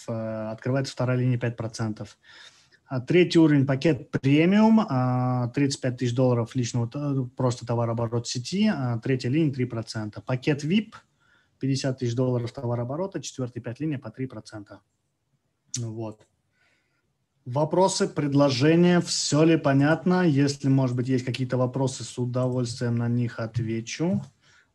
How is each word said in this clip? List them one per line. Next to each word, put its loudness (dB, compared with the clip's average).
э, -6
открывается -4
вторая -2
линия — 0
пять -4
процентов. -8
А -6
третий 4
уровень — 6
пакет 0
премиум, 4
а, 0
тридцать -2
пять -4
тысяч -2
долларов 2
личного -2
т-, -4
просто -2
товарооборот -2
сети, -2
а, -2
третья -2
линия — 2
три -2
процента. -8
Пакет -2
«вип» — -2
пятьдесят -2
тысяч -2
долларов -2
товарооборота, -6
четвертая -10
и -12
пятая -8
линия — -6
по -14
три -10
процента. -16
Вот. -10
Вопросы, 2
предложения, 4
все 0
ли 6
понятно? 2
Если, 2
может 2
быть, -2
есть 0
какие-то -4
вопросы, -2
с -16
удовольствием -2
на 0
них -2
отвечу, -4